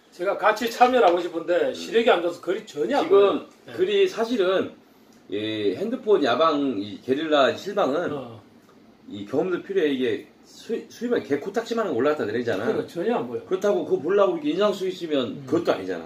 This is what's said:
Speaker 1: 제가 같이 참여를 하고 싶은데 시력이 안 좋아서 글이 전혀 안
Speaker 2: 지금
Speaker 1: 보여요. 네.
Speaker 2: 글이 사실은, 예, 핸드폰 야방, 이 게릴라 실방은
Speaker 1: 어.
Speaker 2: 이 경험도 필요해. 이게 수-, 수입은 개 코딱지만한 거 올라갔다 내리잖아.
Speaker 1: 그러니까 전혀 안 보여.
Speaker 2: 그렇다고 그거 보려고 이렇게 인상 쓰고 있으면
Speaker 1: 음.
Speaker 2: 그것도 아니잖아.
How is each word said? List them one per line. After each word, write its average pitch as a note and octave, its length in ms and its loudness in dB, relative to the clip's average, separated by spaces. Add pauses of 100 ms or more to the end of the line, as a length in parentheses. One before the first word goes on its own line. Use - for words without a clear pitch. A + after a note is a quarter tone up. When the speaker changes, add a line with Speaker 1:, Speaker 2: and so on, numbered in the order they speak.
(140)
Speaker 1:
제가 F#3 240 -4
같이 G#3+ 320 2
참여를 B3 380 6
하고 F3 120 4
싶은데 E3 540 0
시력이 A3+ 380 0
안 F3 100 4
좋아서 F3 180 -4
글이 G#3 280 -6
전혀 F#3+ 320 -2
안 - 60 2
Speaker 2:
지금 G3 140 6
Speaker 1:
보여요. F#3+ 260 4 (200)
네. B2 80 -16
Speaker 2:
글이 G3 340 2
사실은, F#3+ 640 0 (580)
예, G#2+ 440 -2
핸드폰 G#3 480 0
야방, C#3 540 2
이 G2+ 240 -8
게릴라 C#3 540 2
실방은 F3 580 -2
Speaker 1:
어. A#2+ 260 -10 (680)
Speaker 2:
이 G2+ 160 -12
경험도 E3+ 380 -2
필요해. F3+ 280 0
이게 B2 360 -2 (180)
수-, - 420 -8
수입은 G#3+ 360 -4
개 C#3 160 -2
코딱지만한 G#3+ 540 -4
거 A#2 40 -2
올라갔다 C#3 280 2
내리잖아. A2 380 -2
Speaker 1:
그러니까 - 240 -2
전혀 G#3 280 -2
안 B2 120 -4
보여. A2+ 180 -8
Speaker 2:
그렇다고 F#3 400 0
그거 F#3 140 0
보려고 F#3 340 2
이렇게 D3+ 180 -2
인상 G3+ 200 2
쓰고 F3+ 160 -4
있으면 D#3 420 -2
Speaker 1:
음. C#3 180 -10
Speaker 2:
그것도 E3 260 2
아니잖아. F#2 320 -6